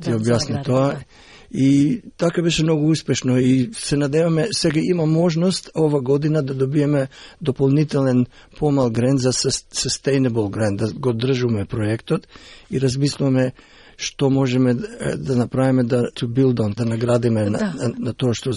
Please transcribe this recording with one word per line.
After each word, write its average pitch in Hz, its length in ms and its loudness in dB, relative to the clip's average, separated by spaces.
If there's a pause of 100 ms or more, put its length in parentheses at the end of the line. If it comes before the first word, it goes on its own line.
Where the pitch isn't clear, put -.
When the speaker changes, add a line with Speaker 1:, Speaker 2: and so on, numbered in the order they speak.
Speaker 1:
ти - 80 -4
Speaker 2:
Да, 117 60 0
за 110 80 -2
Speaker 1:
објасни 120 320 0
Speaker 2:
награди, 104 100 -6
Speaker 1:
тоа. 139 280 2
Speaker 2:
да. 143 60 -10 (500)
Speaker 1:
И 143 520 2 (140)
така 170 260 -2
беше 165 200 0
многу 156 280 2
успешно 127 480 0
и 127 340 2
се - 240 -4
надеваме, 156 560 0
сега 160 300 0
има 170 240 0
можност 165 720 0
ова 147 260 2
година 147 400 0
да 135 120 -4
добиеме 139 540 0 (320)
дополнителен 135 840 2 (320)
помал 139 320 2
грант 123 300 2
за 127 120 2
sus-, - 320 -4 (100)
sustainable 127 760 -2
grant, 101 260 -2
да 110 160 -2
го 123 200 -2
држиме 120 520 -2
проектот 110 640 -4 (440)
и 131 100 -2
размислуваме 131 720 0 (460)
што - 320 -2
можеме 127 440 2
да, 117 120 -6 (320)
да 127 180 -2
направиме 131 480 2
да, 120 260 0
to - 160 -8
build 127 300 2
on, 107 180 -2
да 120 100 -4
наградиме 117 600 0
на, 104 140 -2
Speaker 2:
Да. 202 160 -2
Speaker 1:
на, 120 240 -4
на 110 140 -6
тоа 120 220 -2
што - 220 -4